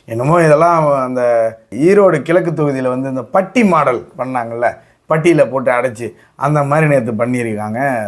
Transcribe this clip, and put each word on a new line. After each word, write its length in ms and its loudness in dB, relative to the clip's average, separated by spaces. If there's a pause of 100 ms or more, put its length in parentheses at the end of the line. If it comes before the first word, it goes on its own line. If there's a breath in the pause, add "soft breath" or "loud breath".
என்னமோ 400 0
இதெல்லாம் 480 4
அந்த 300 -2 (480)
ஈரோடு 520 2
கிழக்கு 280 0
தொகுதியில 380 -2
வந்து 200 -4
இந்த 140 -6
பட்டி 420 0
மாடல் 440 0 (100)
பண்ணாங்கல்ல, 580 -4 (320 soft breath)
பட்டியில 420 2
போட்டு 200 -2
அடைச்சி, 380 -4 (260 soft breath)
அந்த 280 0
மாதிரி 260 2
நேத்து 240 0
பண்ணியிருக்காங்க 680 -4 (280)